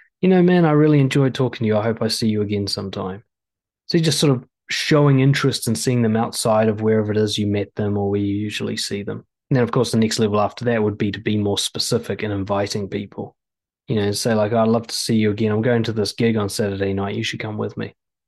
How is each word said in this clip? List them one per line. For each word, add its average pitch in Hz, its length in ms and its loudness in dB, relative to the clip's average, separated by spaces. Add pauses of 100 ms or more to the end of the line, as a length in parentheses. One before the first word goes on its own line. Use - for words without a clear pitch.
(200)
"You 185 80 2
know, 185 160 6
man, 180 200 4
I 156 60 4
really 151 300 6
enjoyed 135 340 2
talking 120 300 -2
to - 20 2
you. 107 100 2
I 104 60 0
hope 113 200 -2
I 113 60 0
see 110 200 -2
you 107 120 0
again 101 280 -2
sometime." 98 560 -8 (640)
So 175 120 0
you're 165 60 2
just 151 160 0
sort 139 160 4
of 120 100 -8 (240)
showing 147 480 4
interest 135 480 2
and 113 100 0
seeing 123 260 0
them 110 120 2
outside 113 540 0
of 107 140 -2
wherever 107 280 2
it 104 80 0
is 104 180 0
you 104 120 -2
met 101 260 -4
them 104 220 -2
or 101 140 -2
where 101 100 0
you 101 140 -2
usually 107 420 -6
see 101 260 -6
them. 104 240 -10 (240)
And 139 60 2
then, 123 80 4
of 113 80 -2
course, 123 180 2
the 117 80 0
next 113 220 0
level 104 200 2
after 104 260 -2
that 117 180 0
would 104 140 -2
be 104 120 -2
to 98 100 -8
be 107 160 -2
more 101 220 0
specific - 640 -4
in 107 80 -4
inviting 101 580 -4
people. 104 460 -10 (540)
You 113 80 -2
know, 104 160 0
say, 113 220 0
like, 107 180 2
"I'd 113 160 2
love 113 180 2
to - 80 -10
see - 220 -2
you 107 140 2
again. 107 220 0
I'm 107 100 0
going 120 220 2
to 110 80 -4
this 107 200 -2
gig 117 240 0
on 110 120 -2
Saturday 98 440 -2
night. 98 240 -4
You 110 60 -4
should 110 180 -6
come 107 180 -8
with 107 180 -6
me." 110 180 -8 (340)